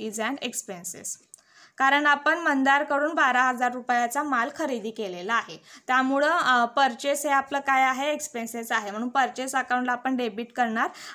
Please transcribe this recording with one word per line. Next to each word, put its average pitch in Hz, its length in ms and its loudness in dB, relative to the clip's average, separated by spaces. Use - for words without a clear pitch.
is 220 240 -6
an 254 80 -2
expenses. 190 720 -10
कारण 277 280 4
आपण 294 320 4
मंदारकडून 285 760 2
बारा 262 300 4
हजार 247 280 0
रुपयाचा 240 520 -2
माल 269 320 0
खरेदी 240 360 -4
केलेला 190 420 -6
आहे. 175 240 -2
त्यामुळं, 262 420 4
अ, 254 360 4
परचेस 277 600 0
हे 294 60 0
आपलं 269 280 2
काय 262 240 2
आहे, 262 280 0
एक्सपेन्सेस 233 600 -6
आहे. 208 200 -2
म्हणून 226 180 -4
परचेस 254 460 0
अकाउंटला 254 360 0
आपण 254 240 -2
डेबिट 233 380 -4
करणार 240 360 0